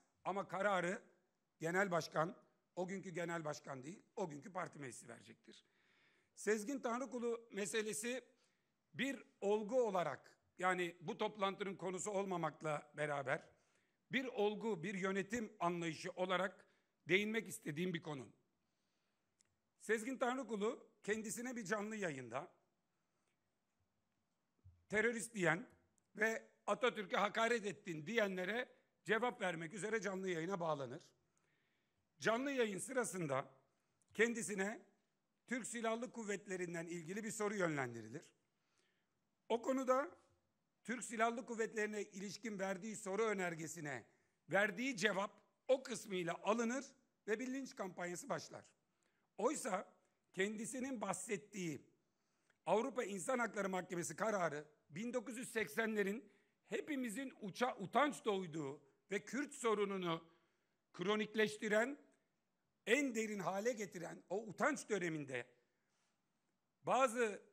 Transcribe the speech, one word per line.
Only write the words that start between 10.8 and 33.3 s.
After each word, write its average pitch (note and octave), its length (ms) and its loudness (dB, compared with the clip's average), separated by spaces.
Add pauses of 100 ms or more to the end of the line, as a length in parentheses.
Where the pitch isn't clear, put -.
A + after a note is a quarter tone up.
bu E3+ 180 -4
toplantının G3 580 -2
konusu F#3 340 -4
olmamakla E3 880 -2
beraber C#3+ 520 -2 (640)
bir B3+ 120 2
olgu, G#3 580 0
bir E3+ 120 -4
yönetim G3 640 0
anlayışı E3+ 500 0
olarak F#3 560 0 (420)
değinmek G#3 400 4
istediğim E3 460 -2
bir E3 80 -4
konu. C3+ 260 -6 (1500)
Sezgin A3 380 -2
Tanrıkulu A#3+ 720 -2 (120)
kendisine A3 540 -4
bir A#3 80 -6
canlı G#3+ 320 -2
yayında C#3 560 -4 (2250)
terörist A3 460 2
diyen F3 340 2 (480)
ve A3 320 0 (180)
"Atatürk'e G#3 500 0
hakaret A3 500 4
ettin." D#3+ 400 -6
diyenlere G3+ 640 2 (360)
cevap A3+ 360 2
vermek E3+ 340 -2
üzere G#3+ 260 0
canlı F#3+ 300 -2
yayına F3 300 0
bağlanır. D3 400 0 (1200)
Canlı A#3 320 0
yayın A3 260 0
sırasında F3 720 -2 (640)